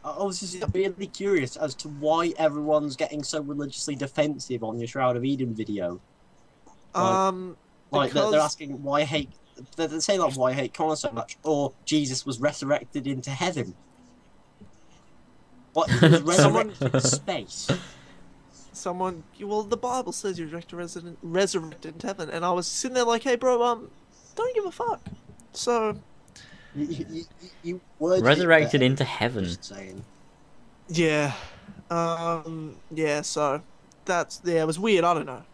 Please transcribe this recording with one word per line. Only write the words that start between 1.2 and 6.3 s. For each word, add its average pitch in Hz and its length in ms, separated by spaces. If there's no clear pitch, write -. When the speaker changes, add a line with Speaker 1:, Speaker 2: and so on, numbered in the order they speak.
Speaker 1:
as 147 200
to - 120
why 151 500
everyone's 151 580
getting 151 280
so 156 180
religiously 143 540
defensive 135 680
on 113 160
your 117 80
Shroud 127 280
of 120 80
Eden 131 300
video. 101 480